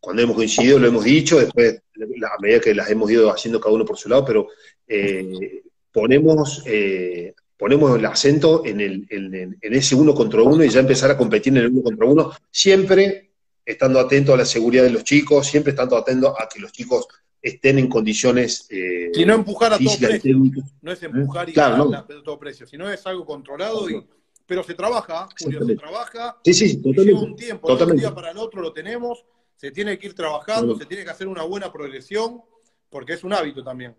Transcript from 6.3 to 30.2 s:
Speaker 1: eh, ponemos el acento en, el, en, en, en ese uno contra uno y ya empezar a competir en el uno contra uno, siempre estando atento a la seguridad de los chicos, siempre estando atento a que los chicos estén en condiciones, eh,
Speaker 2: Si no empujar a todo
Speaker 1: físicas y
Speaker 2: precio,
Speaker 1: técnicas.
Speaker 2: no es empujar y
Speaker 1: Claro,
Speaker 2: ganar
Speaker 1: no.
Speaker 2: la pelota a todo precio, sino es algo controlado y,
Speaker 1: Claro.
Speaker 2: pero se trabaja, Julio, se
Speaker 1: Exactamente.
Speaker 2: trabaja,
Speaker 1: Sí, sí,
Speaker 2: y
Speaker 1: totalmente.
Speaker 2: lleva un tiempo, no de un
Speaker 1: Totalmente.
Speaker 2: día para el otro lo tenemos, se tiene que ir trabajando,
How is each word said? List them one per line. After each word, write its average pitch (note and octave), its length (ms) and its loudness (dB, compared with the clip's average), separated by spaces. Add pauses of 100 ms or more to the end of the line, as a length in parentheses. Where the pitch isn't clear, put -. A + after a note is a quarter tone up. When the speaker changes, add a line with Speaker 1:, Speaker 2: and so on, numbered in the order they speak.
Speaker 1:
eh, F#2 680 -4 (220)
ponemos C3+ 420 2
el G#2+ 80 -2
acento D3+ 580 2
en, G#2 160 -6
el, F#2+ 300 -6
en, F#2+ 240 -10
en, F#2 260 -12
en A2 140 -8
ese C3+ 200 0
uno D#3 200 6
contra A2 280 2
uno D#3 220 6
y B2+ 60 4
ya A#2+ 100 4
empezar C3 300 2
a C3+ 60 2
competir A2+ 360 0
en C3+ 60 4
el A#2 100 2
uno B2+ 140 0
contra A2+ 240 0
uno, D3 260 4 (180)
siempre F#3+ 840 2 (320)
estando C3 360 0
atento C#3 320 2
a C3 60 6
la A#2 80 2
seguridad A#2+ 380 2
de B2+ 60 6
los A2+ 140 -2
chicos, D3 420 2
siempre D3 260 0
estando B2+ 240 0
atento B2+ 440 0
a A2 80 -8
que - 100 -20
los G2+ 140 -16
chicos A#2+ 340 -4 (340)
estén C3+ 380 0
en B2+ 100 2
condiciones, A#2 840 -2
eh, F2+ 440 -8
Speaker 2:
Si E3+ 100 0
no G3+ 100 4
empujar G#3+ 380 -2
a G#3+ 60 0
todo C3 120 0
Speaker 1:
físicas B2 200 0
y - 20 2
Speaker 2:
precio, C3 200 0
Speaker 1:
técnicas. C3 500 0
Speaker 2:
no E3 100 -10
es F3+ 100 -14
empujar C#3+ 460 -6
y E3 40 -14
Speaker 1:
Claro, D3 200 2
Speaker 2:
ganar D3 140 2
Speaker 1:
no. B3 60 0
Speaker 2:
la - 140 -10
pelota C#3+ 160 -20
a - 20 -20
todo D3 140 -14
precio, C#3 280 -20
sino D#3 240 -14
es G3 160 -12
algo F#3 180 -12
controlado D3+ 640 -10
y, D#3+ 40 -8
Speaker 1:
Claro. C#3+ 160 -12 (380)
Speaker 2:
pero F3+ 180 -6
se E3+ 100 -14
trabaja, F#3+ 520 -6
Julio, - 100 -20
se F3 120 -16
Speaker 1:
Exactamente. A3 320 -4
Speaker 2:
trabaja, A#3 640 -12
Speaker 1:
Sí, F3 100 4
sí, G#3+ 120 0
Speaker 2:
y D3+ 100 0
Speaker 1:
totalmente. C3+ 280 2
Speaker 2:
lleva G3+ 160 6
un - 160 -8
tiempo, - 320 -12
no - 0 -
de B2+ 40 4
un B2+ 60 2
Speaker 1:
Totalmente. E3 280 2
Speaker 2:
día - 80 -6
para E3+ 160 -14
el F3+ 80 -16
otro A3 220 -12
lo E3 120 -10
tenemos, A#3+ 520 -12 (320)
se C#3+ 140 -16
tiene G3 280 -8
que G3+ 100 -16
ir G3 60 -20
trabajando, G#3 600 -4